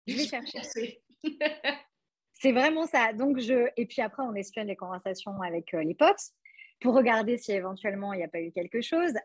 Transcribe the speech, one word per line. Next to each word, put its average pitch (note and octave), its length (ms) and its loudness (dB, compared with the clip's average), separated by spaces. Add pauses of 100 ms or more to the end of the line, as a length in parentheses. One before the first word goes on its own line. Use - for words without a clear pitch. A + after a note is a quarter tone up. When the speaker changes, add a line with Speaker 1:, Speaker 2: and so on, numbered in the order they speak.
Speaker 1:
je B3 80 -4
vais B3 40 -2
Speaker 2:
Je D4+ 40 0
vais - 60 -4
Speaker 1:
chercher. A#3+ 320 -8
Speaker 2:
chercher. A3+ 420 -8 (200)
<laughs> D4+ 640 -4 (560)
Speaker 1:
C'est C4 120 6
vraiment D#4 340 4
ça. A#3 240 2
Donc, B3+ 280 0
je, A#3+ 360 4
et A#3+ 100 0
puis - 160 -4
après, A#3 220 -4
on A#3 100 -4
espionne G#3 340 -6
les G3 100 -6
conversations F#3+ 640 -8
avec, E3+ 320 -4
euh, D#3+ 100 0
les D#3+ 120 0
potes F#4 360 4 (480)
pour A#3+ 160 4
regarder A#3 420 4
si A3+ 140 -6
éventuellement G3 640 -4
il F#3+ 60 -6
n'y E3+ 40 -2
a D#3+ 60 -6
pas E3+ 100 -8
eu E3 140 -6
quelque F3+ 260 -4
chose. E4 320 0 (140)